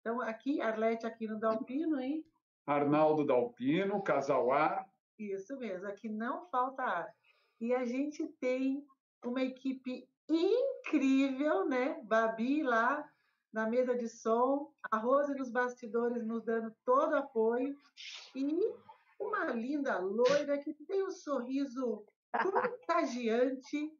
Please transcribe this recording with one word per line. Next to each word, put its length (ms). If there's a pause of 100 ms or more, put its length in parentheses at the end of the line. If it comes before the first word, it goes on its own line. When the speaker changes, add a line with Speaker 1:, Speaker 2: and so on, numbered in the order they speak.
Speaker 1:
Então, 200
aqui, 400
Arlete 440
aqui 220
no 140
Dalpino, 600
hein? 240 (400)
Speaker 2:
Arnaldo 640
Dalpino, 720
Casal 520
Ar. 360 (300)
Speaker 1:
Isso 400
mesmo, 300
aqui 200
não 420
falta 340
ar. 280 (480)
E 140
a 100
gente 400 (160)
tem 400 (440)
uma 180
equipe 680 (200)
incrível, 1400
né? 360
Babi 580
lá 420 (480)
na 160
mesa 280
de 120
som, 640 (200)
a 40
Rose 380
nos 160
bastidores 760
nos 200
dando 280 (120)
todo 280
o 40
apoio 600 (600)
e 240 (580)
uma 280
linda 520
loira 600
que 160
tem 300
um 60
sorriso 960 (260)
contagiante 1700